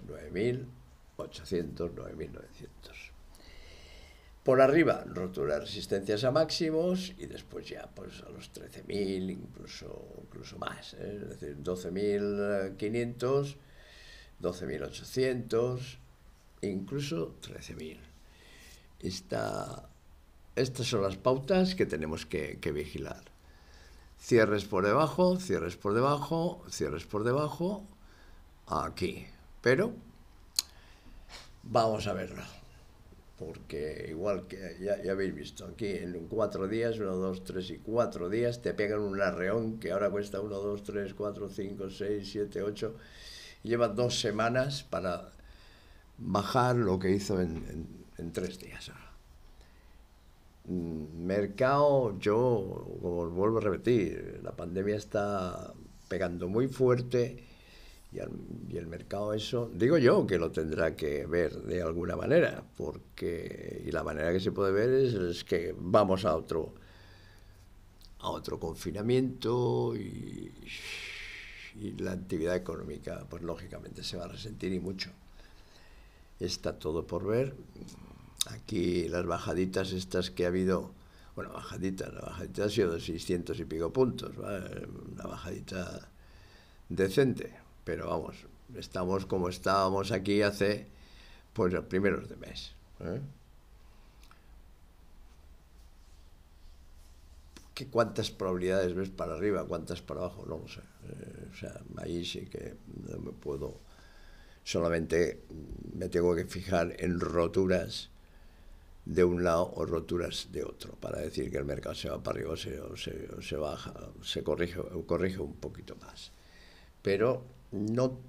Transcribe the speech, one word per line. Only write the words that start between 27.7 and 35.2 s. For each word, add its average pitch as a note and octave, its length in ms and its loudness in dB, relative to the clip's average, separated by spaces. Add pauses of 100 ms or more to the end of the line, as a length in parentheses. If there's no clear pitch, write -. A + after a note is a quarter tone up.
aquí. D#2+ 640 -2 (340)
Pero D#3+ 320 4 (1700)
vamos A2+ 440 2
a G2 60 0
verlo, F#2 280 -6 (960)
porque D#2 720 -6
igual F2+ 380 -2
que F2 340 -10
ya, G2 220 0
ya F#2 80 0
habéis F#2+ 240 0